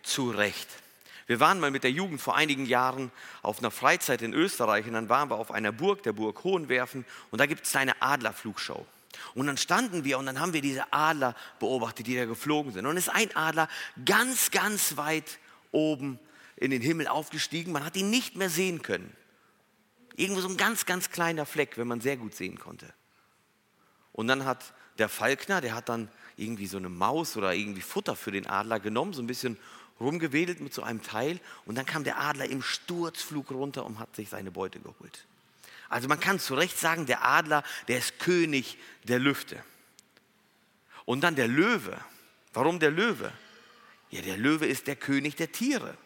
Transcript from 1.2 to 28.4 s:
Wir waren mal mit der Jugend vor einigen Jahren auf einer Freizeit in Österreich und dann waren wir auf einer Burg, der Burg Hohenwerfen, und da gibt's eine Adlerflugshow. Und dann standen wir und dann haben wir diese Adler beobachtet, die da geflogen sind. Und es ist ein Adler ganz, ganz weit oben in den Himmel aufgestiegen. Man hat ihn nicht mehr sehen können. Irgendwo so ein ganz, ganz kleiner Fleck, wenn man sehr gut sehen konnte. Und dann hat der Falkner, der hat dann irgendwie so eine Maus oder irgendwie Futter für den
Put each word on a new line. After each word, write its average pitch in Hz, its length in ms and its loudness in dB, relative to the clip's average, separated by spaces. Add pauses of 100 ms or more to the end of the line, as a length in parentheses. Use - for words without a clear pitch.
Wir 120 140 2
waren 175 200 8
mal 143 120 2
mit 135 120 -2
der 127 80 4
Jugend 160 300 -2
vor - 140 0
einigen 139 300 2
Jahren 127 440 2 (320)
auf - 160 -2
einer 117 140 0
Freizeit 135 500 2
in 113 120 -4
Österreich 113 520 2
und 117 80 -6
dann 110 160 -2
waren 131 220 4
wir 107 60 0
auf 110 120 -6
einer 107 220 0
Burg, 185 320 0
der 110 100 0
Burg 107 300 -4
Hohenwerfen, 131 600 0 (280)
und 113 80 -4
da 143 80 6
gibt's - 280 -2
eine 135 260 2
Adlerflugshow. 117 840 -2 (480)
Und 135 140 -2
dann 135 100 -2
standen 180 460 2
wir 131 160 0
und 135 80 -4
dann 131 120 -6
haben 175 140 0
wir 151 80 0
diese 131 320 -2
Adler 143 420 2 (240)
beobachtet, 117 460 0
die 123 100 -2
da 123 100 0
geflogen 143 480 -2
sind. 95 120 -4
Und 156 100 0
es 180 120 0
ist - 60 -2
ein 208 220 2
Adler 156 320 2 (380)
ganz, 226 460 4
ganz 196 440 2
weit 156 440 -2 (320)
oben 143 480 2 (360)
in 131 160 0
den 123 100 0
Himmel 156 260 2
aufgestiegen. 156 680 -2
Man 151 100 -2
hat 185 140 -8
ihn 196 120 2
nicht 233 260 2
mehr 185 140 0
sehen 170 340 0
können. 95 300 -4 (1000)
Irgendwo 190 260 0
so 185 60 -2
ein 185 100 -4
ganz, 202 280 2
ganz 180 240 0
kleiner 165 360 0
Fleck, 143 320 -2
wenn 117 100 -2
man 120 120 -2
sehr 135 160 0
gut 113 200 -12
sehen 92 240 -8
konnte. - 320 -16 (1200)
Und 113 160 -4
dann 135 180 2
hat - 280 -4 (240)
der 107 120 4
Falkner, 139 520 0
der 113 140 -4
hat - 140 -6
dann 117 200 -2 (260)
irgendwie 104 320 -6
so 92 100 -6
eine 92 120 -6
Maus 113 480 0
oder 95 160 2
irgendwie 101 280 -4
Futter 156 340 -4
für - 160 -8
den 95 160 -4